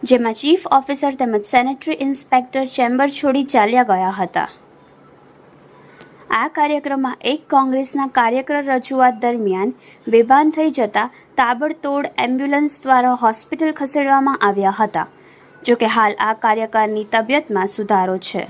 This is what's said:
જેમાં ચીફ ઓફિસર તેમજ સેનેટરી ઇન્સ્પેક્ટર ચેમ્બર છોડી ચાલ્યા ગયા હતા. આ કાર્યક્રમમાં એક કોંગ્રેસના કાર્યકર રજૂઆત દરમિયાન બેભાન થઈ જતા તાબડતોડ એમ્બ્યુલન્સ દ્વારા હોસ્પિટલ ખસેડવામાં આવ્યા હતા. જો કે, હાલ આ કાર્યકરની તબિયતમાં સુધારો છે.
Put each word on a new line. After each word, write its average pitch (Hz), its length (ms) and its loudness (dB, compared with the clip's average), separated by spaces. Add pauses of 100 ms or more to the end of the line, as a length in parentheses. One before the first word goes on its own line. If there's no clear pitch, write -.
જેમાં 240 320 2
ચીફ 320 320 0
ઓફિસર 277 480 0
તેમજ 226 300 -2
સેનેટરી 262 560 -2
ઇન્સ્પેક્ટર 269 680 -2
ચેમ્બર 254 420 0
છોડી 277 360 0
ચાલ્યા 240 380 2
ગયા 185 280 0
હતા. 185 380 -4 (1800)
આ 226 180 -2
કાર્યક્રમમાં 285 720 -2
એક 294 300 -4
કોંગ્રેસના 269 560 0
કાર્યકર 262 580 0
રજૂઆત 262 500 0
દરમિયાન 220 600 -2 (340)
બેભાન 247 420 6
થઈ 311 200 0
જતા 214 340 -2 (320)
તાબડતોડ 277 720 -2 (100)
એમ્બ્યુલન્સ 285 640 -2
દ્વારા 254 300 4
હોસ્પિટલ 247 600 -2
ખસેડવામાં 277 680 0
આવ્યા 196 320 0
હતા. 196 360 -2 (560)
જો 240 120 2
કે, 233 120 -2
હાલ 220 320 2
આ 220 160 0
કાર્યકરની 220 680 -2
તબિયતમાં 226 640 -2
સુધારો 196 520 0
છે. - 320 -8